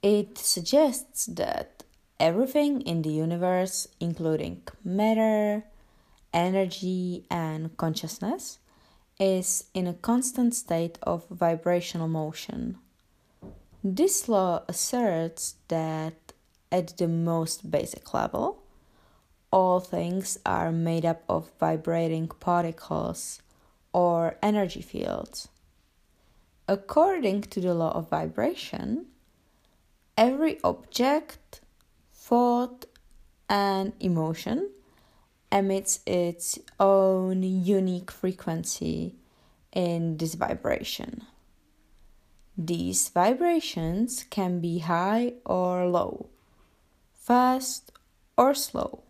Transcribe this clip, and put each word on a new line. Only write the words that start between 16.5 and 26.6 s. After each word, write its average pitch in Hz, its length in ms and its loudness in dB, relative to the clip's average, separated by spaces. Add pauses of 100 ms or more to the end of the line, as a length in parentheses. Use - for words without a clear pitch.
at 175 240 -2
the 170 120 0
most 165 640 -2
basic - 420 -4
level, - 480 -2 (880)
all 185 280 4
things 180 680 -4
are 165 260 0
made 165 340 0
up 165 220 0
of 165 220 -2 (100)
vibrating 165 680 0
particles - 1120 -4 (520)
or 170 500 2
energy 208 400 0
fields. - 640 -8 (1200)